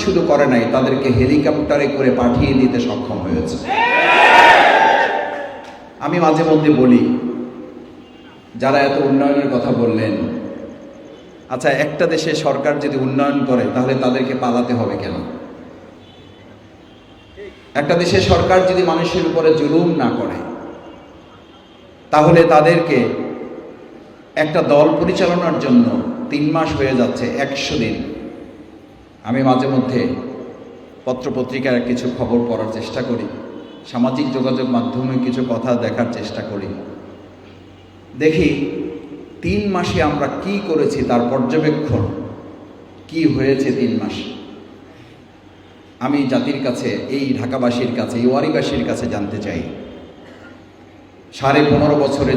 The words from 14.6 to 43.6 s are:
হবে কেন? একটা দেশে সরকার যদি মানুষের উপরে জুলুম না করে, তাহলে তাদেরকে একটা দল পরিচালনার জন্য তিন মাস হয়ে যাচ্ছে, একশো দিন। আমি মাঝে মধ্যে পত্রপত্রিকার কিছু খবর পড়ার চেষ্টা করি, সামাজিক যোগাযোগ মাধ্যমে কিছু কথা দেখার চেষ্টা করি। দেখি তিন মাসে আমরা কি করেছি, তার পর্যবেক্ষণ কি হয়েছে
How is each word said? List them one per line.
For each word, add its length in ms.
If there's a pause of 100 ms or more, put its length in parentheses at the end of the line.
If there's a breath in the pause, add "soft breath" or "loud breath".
হবে 280
কেন? 140 (2500)
একটা 260
দেশে 180 (120)
সরকার 360
যদি 240
মানুষের 380
উপরে 200 (100)
জুলুম 300 (140)
না 60 (100)
করে, 180 (1700)
তাহলে 300 (120)
তাদেরকে 440 (1500)
একটা 180 (120)
দল 140 (100)
পরিচালনার 600
জন্য 260 (440)
তিন 140 (120)
মাস 140 (100)
হয়ে 200
যাচ্ছে, 260 (180)
একশো 380
দিন। 140 (1300)
আমি 140 (100)
মাঝে 180
মধ্যে 340 (1040)
পত্রপত্রিকার 840
কিছু 160 (120)
খবর 280
পড়ার 320
চেষ্টা 320
করি, 180 (640)
সামাজিক 440
যোগাযোগ 400
মাধ্যমে 400 (100)
কিছু 160 (100)
কথা 200 (120)
দেখার 340
চেষ্টা 240 (100)
করি। 180 (1500)
দেখি 280 (920)
তিন 200 (140)
মাসে 220 (120)
আমরা 180 (140)
কি 140 (140)
করেছি, 300 (100)
তার 200
পর্যবেক্ষণ 760 (1040)
কি 140 (140)
হয়েছে 340 (100)